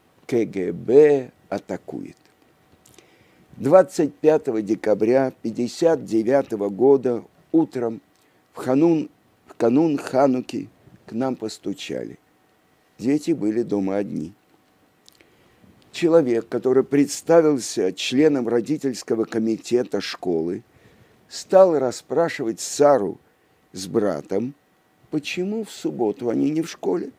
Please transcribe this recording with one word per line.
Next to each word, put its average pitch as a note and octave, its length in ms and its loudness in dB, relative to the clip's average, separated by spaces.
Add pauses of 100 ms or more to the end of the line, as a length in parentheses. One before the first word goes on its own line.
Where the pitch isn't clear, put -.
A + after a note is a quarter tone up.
(260)
К A#2 180 -2
Г F#2 280 -6
Б C3 600 4 (160)
атакует. E2+ 680 -10 (1400)
Двадцать D#3 580 2
пятого D3 480 0
декабря A2 720 0 (100)
пятьдесят A#2+ 640 -2
девятого A2 640 -2
года B2 560 2 (280)
утром B2+ 480 -2 (520)
в - 60 -20
Ханун, D3+ 520 0 (360)
в - 80 -20
канун C#3 420 2
Хануки B2+ 720 -2 (380)
к - 60 -20
нам B2+ 220 -4
постучали. E2 840 -10 (800)
Дети D3 340 -2
были A2 300 -2
дома G2 340 -2
одни. F2 360 -6 (1600)
Человек, D3+ 580 2
который B2+ 360 2
представился C#3+ 1080 2
членом C3+ 540 2
родительского A#2 800 -2
комитета A2 760 -2
школы, F2+ 640 -4 (640)
стал F#3+ 480 4
расспрашивать C3 840 -2
Сару C3+ 580 2 (540)
с F#2+ 160 -12
братом, G2+ 640 -4 (560)
почему F#3+ 540 -6
в - 60 -16
субботу A#2+ 580 -4
они C#3 220 0
не D#3+ 120 -2
в E3+ 80 -12
школе. F#3 480 -6